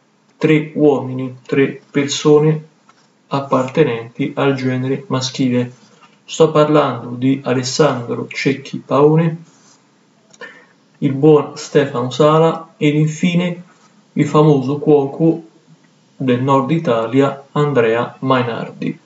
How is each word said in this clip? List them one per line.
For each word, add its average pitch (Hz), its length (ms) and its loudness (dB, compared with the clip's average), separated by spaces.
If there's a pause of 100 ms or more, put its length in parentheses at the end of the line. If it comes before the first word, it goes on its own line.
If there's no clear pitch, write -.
(380)
tre 156 380 0
uomini, 127 680 0
tre - 460 -2
persone 151 760 2 (600)
appartenenti 131 1120 -2
al 139 180 0
genere 131 540 -4
maschile. 123 640 -2 (520)
Sto 156 280 2
parlando 143 640 0
di 135 280 0
Alessandro 127 840 -2
Cecchi - 580 -6
Paone, 156 520 2 (1600)
il 135 140 -2
buon 143 440 4
Stefano 127 540 -2
Sala 160 640 0
ed 147 160 0
infine 170 680 -2 (500)
il 147 140 0
famoso 147 500 2
cuoco 147 680 0 (720)
del 127 280 -2
nord 135 260 2
Italia 135 840 0
Andrea 120 680 0
Mainardi. 123 880 -4